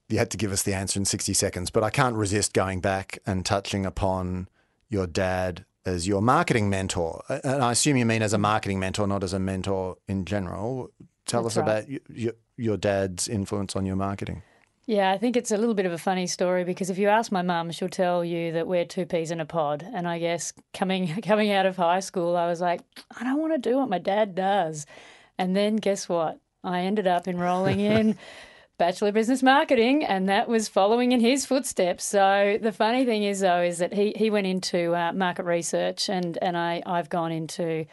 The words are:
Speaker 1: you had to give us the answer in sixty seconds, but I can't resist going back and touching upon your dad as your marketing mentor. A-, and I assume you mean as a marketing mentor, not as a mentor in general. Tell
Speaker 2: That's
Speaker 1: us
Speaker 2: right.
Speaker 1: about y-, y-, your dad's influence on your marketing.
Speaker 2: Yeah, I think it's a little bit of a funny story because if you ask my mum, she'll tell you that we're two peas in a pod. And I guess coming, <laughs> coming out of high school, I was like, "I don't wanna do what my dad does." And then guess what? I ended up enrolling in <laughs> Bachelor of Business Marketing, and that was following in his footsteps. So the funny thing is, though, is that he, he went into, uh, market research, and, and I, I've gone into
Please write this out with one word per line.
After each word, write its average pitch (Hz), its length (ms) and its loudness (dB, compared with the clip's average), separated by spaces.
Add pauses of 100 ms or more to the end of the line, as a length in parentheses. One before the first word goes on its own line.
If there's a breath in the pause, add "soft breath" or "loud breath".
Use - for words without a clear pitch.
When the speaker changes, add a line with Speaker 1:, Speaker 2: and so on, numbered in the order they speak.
Speaker 1:
you 110 100 -2
had 117 140 2
to 110 60 -8
give 98 140 0
us 98 120 -2
the 101 120 0
answer 98 240 -2
in 98 60 -2
sixty 101 280 -2
seconds, 90 380 -2
but 110 120 2
I 107 60 0
can't 123 260 2
resist 104 380 0
going 95 260 0
back 95 460 -2
and 92 180 -2
touching 98 420 0
upon 92 640 -2 (380)
your 95 200 -2
dad 92 580 -2 (180)
as 90 240 -2
your 98 140 2
marketing 123 480 2
mentor. 92 600 -2
A-, 135 140 -4
and 139 200 0
I 120 80 2
assume 135 260 2
you 120 80 2
mean 113 160 2
as 107 120 0
a 110 40 2
marketing 101 420 0
mentor, 95 280 -2
not 98 160 -2
as 90 100 -4
a 98 60 -2
mentor 95 580 -4 (100)
in 98 180 -4
general. 101 680 -6 (340)
Tell 120 160 0
Speaker 2:
That's 113 160 0
Speaker 1:
us - 80 2
Speaker 2:
right. 110 140 2
Speaker 1:
about 107 100 -8
y-, 120 380 -8
y-, 113 40 0 (260)
your 110 200 0
dad's 98 500 0
influence 98 480 -4
on 95 120 0
your 95 80 0
marketing. 95 480 -4 (420 soft breath)
Speaker 2:
Yeah, 202 260 2
I 196 80 0
think 233 180 0
it's 226 140 -2
a 214 60 2
little 226 180 2
bit 190 100 0
of 180 60 0
a 170 80 -6
funny 185 260 0
story 180 380 0
because 180 260 -4
if 185 80 -4
you 202 120 2
ask 220 220 2
my 185 120 0
mum, 170 280 -2
she'll 175 180 -6
tell 175 360 0
you 170 280 -4
that 165 140 -2
we're 175 180 0
two 175 200 -4
peas 165 240 -2
in 170 100 -4
a 160 60 -4
pod. 151 480 -2
And 175 140 -4
I 170 100 -4
guess 170 340 -2 (220)
coming, 185 480 -2
<laughs> - 20 -16
coming 208 280 4
out 190 140 4
of 185 100 0
high 180 240 2
school, 175 360 -2
I 170 120 2
was 175 120 -2
like, 175 220 0 (380)
"I - 40 -6
don't 262 160 0
wanna 320 180 0
do 240 200 0
what 269 120 0
my 180 100 0
dad 202 360 0
does." 180 500 0 (520 loud breath)
And 185 180 0
then 208 220 2
guess 196 320 -2
what? 170 300 -2 (240)
I 180 180 -2
ended 196 260 0
up 180 200 2
enrolling 180 520 0
in 214 380 2 (300 loud breath)
<laughs> - 320 -20
Bachelor 185 300 2
of 202 40 -2
Business 226 300 2
Marketing, 269 600 4
and 190 240 0
that 196 200 2
was 220 200 0
following 233 440 4
in 254 80 4
his 254 260 2
footsteps. 190 580 0
So 202 580 4
the 214 100 0
funny 233 340 2
thing 214 180 0
is, 202 180 0
though, 175 200 4
is 175 160 0
that 175 160 -2
he, 208 220 0
he 220 140 2
went 202 180 2
into, 180 480 0
uh, 170 180 0
market 185 300 -2
research, 175 680 -2
and, 180 320 -2
and 175 160 0
I, 170 280 -2
I've 175 240 -2
gone 165 220 -2
into 160 600 -4